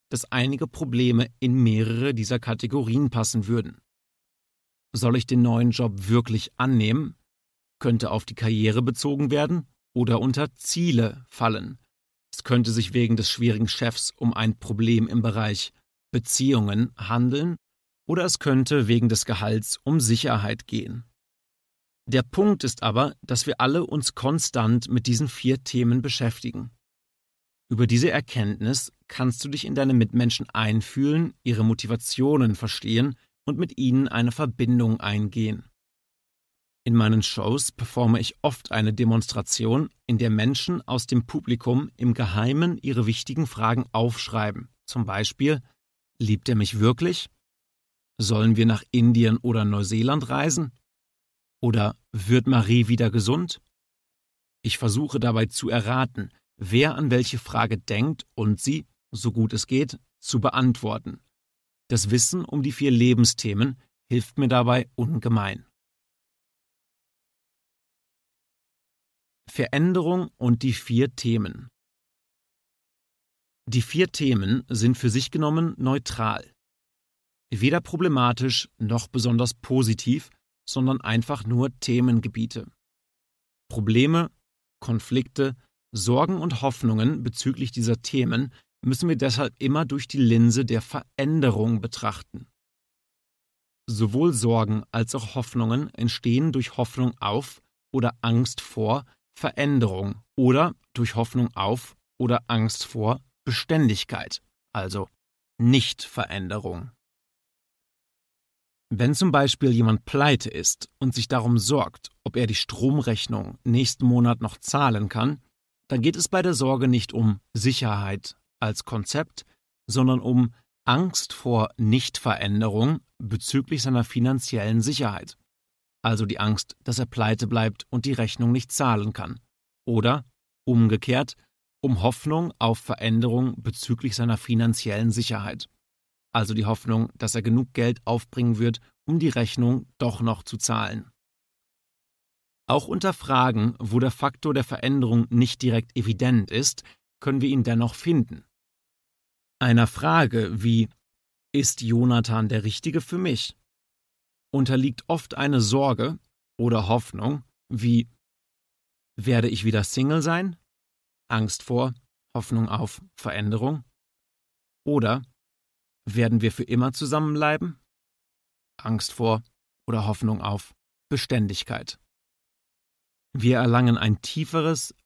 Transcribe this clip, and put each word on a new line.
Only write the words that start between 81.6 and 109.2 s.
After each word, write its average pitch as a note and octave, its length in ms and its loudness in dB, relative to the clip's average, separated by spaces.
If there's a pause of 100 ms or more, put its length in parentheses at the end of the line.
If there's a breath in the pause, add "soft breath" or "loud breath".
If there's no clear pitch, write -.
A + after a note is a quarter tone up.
Themengebiete. A#2 840 0 (1040)
Probleme, C3 600 2 (480)
Konflikte, C3 760 -2 (360 soft breath)
Sorgen B2+ 480 0
und C#3 240 -4
Hoffnungen B2 580 0
bezüglich B2 500 -6
dieser A#2 300 -2
Themen B2+ 500 -2 (320 loud breath)
müssen C#3 240 0
wir D#3 100 2
deshalb C3 420 0
immer C#3 260 0
durch C#3 220 -6
die C#3 100 -10
Linse A#2 480 6
der A2 160 -2
Veränderung B2+ 1000 0
betrachten. A#2 680 -10 (1400)
Sowohl A#2 460 2
Sorgen A2+ 580 0
als A2+ 220 -2
auch A2+ 220 -8
Hoffnungen A#2+ 580 -2
entstehen B2 600 0
durch C3 240 -4
Hoffnung B2 420 -2
auf G#2+ 420 -6 (320)
oder B2+ 280 0
Angst A#2+ 400 0
vor A#2 440 -4 (320 soft breath)
Veränderung A2+ 800 0 (200)
oder C3+ 380 4 (200)
durch A#2 220 -4
Hoffnung A#2 380 0
auf G#2 420 -4 (240)
oder A#2+ 280 0
Angst A2 380 -2
vor A2+ 340 -2 (260)
Beständigkeit, - 960 -2 (320)
also F#2+ 340 -6 (540)
Nichtveränderung. G#2 1300 0 (2000)
Wenn B2 200 2
zum F#3 160 2